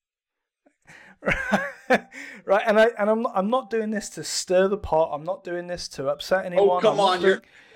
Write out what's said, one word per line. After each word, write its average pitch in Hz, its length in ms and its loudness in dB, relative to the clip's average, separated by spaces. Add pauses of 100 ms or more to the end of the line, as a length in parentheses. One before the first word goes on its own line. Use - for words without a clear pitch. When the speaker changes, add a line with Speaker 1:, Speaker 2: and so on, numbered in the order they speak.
(1200)
Speaker 1:
<laughs> 165 100 0 (1120)
Right, 196 200 2
and 214 140 4
I, 226 80 8 (100)
and 208 120 0
I'm, 226 180 0
I'm 202 220 -2
not 254 200 -2
doing 220 220 -4
this 202 200 -6
to 160 120 -12
stir 185 440 2
the 196 100 -2
pot. 160 360 0
I'm 151 100 -8
not 180 200 -8
doing 175 240 -8
this 175 220 -10
to 135 180 -10
upset 180 380 -2
anyone. 185 240 4
Speaker 2:
Oh, 180 100 2
come 190 120 4
Speaker 1:
I'm 202 60 -2
not 185 200 4
Speaker 2:
on, 175 40 -8
you're, 190 140 4
Speaker 1:
doing - 60 -6 (340)